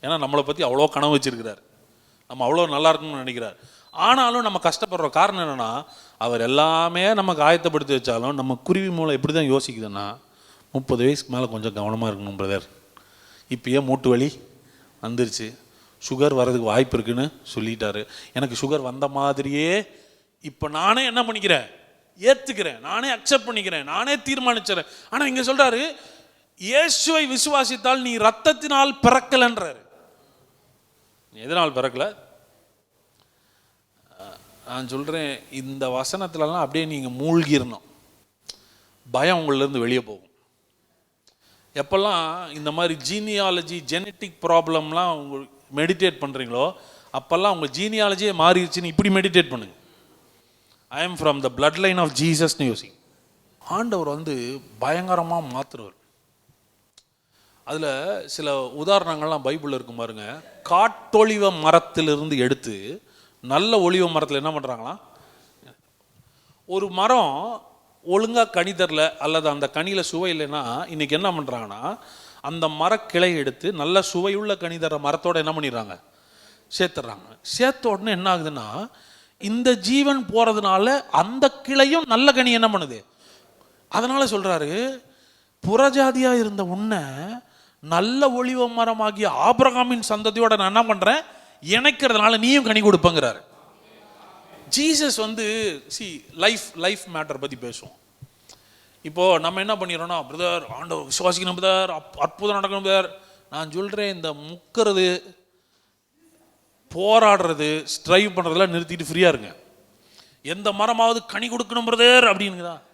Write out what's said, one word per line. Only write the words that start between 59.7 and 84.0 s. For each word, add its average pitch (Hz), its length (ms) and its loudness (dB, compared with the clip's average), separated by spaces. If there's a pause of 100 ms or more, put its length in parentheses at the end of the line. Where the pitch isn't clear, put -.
இருக்கும் 120 220 -10
பாருங்க. 113 440 -10 (280)
காட்டொளிவ 208 920 4
மரத்திலிருந்து 156 800 2
எடுத்து 123 640 -4 (380)
நல்ல 185 380 2
ஒலிவ 180 300 2
மரத்துல 151 240 -2
என்ன 143 180 -4
பண்றாங்களாம்? 135 500 -8 (1700)
ஒரு 190 220 -2
மரம் 202 720 0 (440)
ஒழுங்கா 220 440 2
கனி 180 220 -2
தரல, 156 440 0
அல்லது 156 320 0
அந்த 143 240 -2
கனியில 185 280 -4
சுவை 170 320 -4
இல்லைன்னா, 147 560 -6
இன்னைக்கு 151 280 -2
என்ன 190 140 0
பண்றாங்கன்னா, 127 680 -8 (420)
அந்த 165 280 -4
மரக்கிளை 170 680 0
எடுத்து 139 360 -4
நல்ல 175 300 0
சுவையுள்ள 202 540 -4
கனி 170 220 -10
தர 156 200 -2
மரத்தோட 151 360 -2
என்ன 156 180 0
பண்ணிடுறாங்க? 120 480 -6 (800)
சேர்த்துடுறாங்க. 117 640 -4
சேர்த்த 254 460 -2
உடனே 208 220 -2
என்ன 185 260 2
ஆகுதுன்னா, 151 520 -8 (500)
இந்த 240 360 2
ஜீவன் 262 520 2
போறதுனால 214 760 2
அந்த 254 520 2 (100)
கிளையும் 277 440 4
நல்ல 254 260 6
கனி 247 200 4
என்ன 226 160 4
பண்ணுது? 151 360 -2 (840)
அதனால 254 360 0